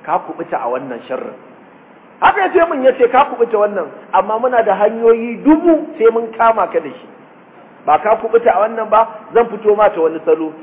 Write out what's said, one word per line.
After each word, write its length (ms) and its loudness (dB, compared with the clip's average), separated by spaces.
ka 220 -4
kubuta 320 -10
a 120 -6
wannan 380 -8
sharrin." 300 -10
Haka 200 2
ya 100 0
ce 200 2
min, 120 -4
ya 100 4
ce, 160 2
"Ka 160 4
kubuta 320 -2
wannan, 300 -2
amma 280 0
muna 240 0
da 120 2
hanyoyi 680 0
dubu 440 2
sai 140 4
mun 260 -4
kama 300 2
ka 120 -4
da 100 -10
shi. 180 -20
Ba 140 2
ka 180 0
kubuta 360 2
a 80 0
wannan 280 -4
ba, 180 4
zan 160 4
fito 260 0
ma 140 4
ta 120 -6
wani 220 -2
salo." 400 0